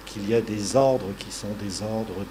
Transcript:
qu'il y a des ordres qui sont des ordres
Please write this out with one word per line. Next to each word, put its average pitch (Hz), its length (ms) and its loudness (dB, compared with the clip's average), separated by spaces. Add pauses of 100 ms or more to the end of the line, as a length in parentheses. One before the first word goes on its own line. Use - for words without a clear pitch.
qu'il 101 200 -6
y 110 60 4
a 117 80 6
des 107 340 -2
ordres 131 440 6
qui - 120 -10
sont 104 220 -6 (100)
des 98 200 -6
ordres 104 480 -2